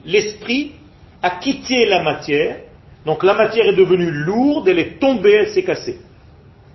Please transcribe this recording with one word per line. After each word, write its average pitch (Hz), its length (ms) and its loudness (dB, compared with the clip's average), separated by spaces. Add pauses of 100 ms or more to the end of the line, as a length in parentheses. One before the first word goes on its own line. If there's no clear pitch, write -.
l'esprit 214 680 -2 (500)
a 180 160 -2
quitté 254 480 -2
la 185 160 2
matière, 156 580 -2 (440)
donc 156 200 -4
la 196 100 4
matière 214 320 2
est 190 100 2
devenue 175 340 4
lourde, 208 580 0
elle 175 100 2
est - 220 -4
tombée, 220 320 2
elle 214 160 4
s'est 185 160 -2
cassée. - 340 -6 (760)